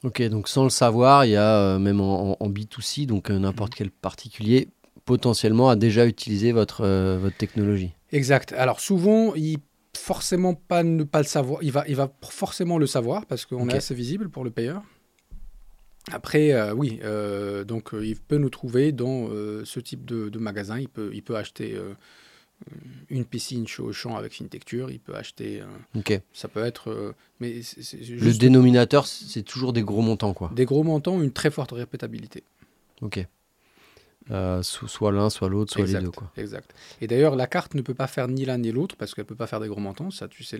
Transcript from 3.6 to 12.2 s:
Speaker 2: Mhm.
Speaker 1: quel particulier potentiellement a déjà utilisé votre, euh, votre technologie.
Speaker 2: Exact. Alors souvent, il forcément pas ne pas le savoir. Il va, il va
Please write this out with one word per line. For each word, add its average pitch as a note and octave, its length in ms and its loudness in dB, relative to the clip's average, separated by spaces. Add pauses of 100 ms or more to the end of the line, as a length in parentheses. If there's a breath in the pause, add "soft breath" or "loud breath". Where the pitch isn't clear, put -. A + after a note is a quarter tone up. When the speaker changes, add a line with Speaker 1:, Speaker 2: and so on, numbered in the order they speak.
Speaker 2:
Mhm. - 40 -18
Speaker 1:
quel G2 140 -6
particulier A2 800 0 (360)
potentiellement A#2+ 640 4
a A#2+ 60 8
déjà A2+ 320 6
utilisé A2 440 0
votre, A2+ 300 2
euh, F#2+ 380 2
votre F#2+ 180 -2
technologie. G2+ 540 -2 (200)
Speaker 2:
Exact. C3+ 420 2
Alors B2+ 260 2
souvent, G#3 560 4
il D#3 220 -2 (380)
forcément F3+ 600 -2
pas - 260 0
ne E3 220 2
pas D3+ 160 0
le D3 60 2
savoir. C#3+ 360 -2
Il D3+ 100 -2
va, C#3+ 160 0
il D3 80 -2
va C3+ 160 -2 (120)